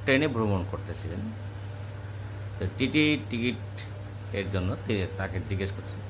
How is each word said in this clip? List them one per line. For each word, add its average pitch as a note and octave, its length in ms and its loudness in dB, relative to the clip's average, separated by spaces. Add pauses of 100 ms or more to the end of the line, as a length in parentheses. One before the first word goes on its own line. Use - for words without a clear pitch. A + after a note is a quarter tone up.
ট্রেনে C#3+ 240 6
ভ্রমণ G#2 420 4
করতেছিলেন, E2 480 -4 (1400)
তো F#2+ 80 0 (120)
টিটি D3+ 400 6 (120)
টিকিট A#2+ 260 2 (800)
এর G2 180 2
জন্য F#2 240 2 (100)
তি-, G2 200 4 (120)
তাকে F#2+ 300 0
জিজ্ঞেস F#2+ 220 0
করছেন। - 400 -6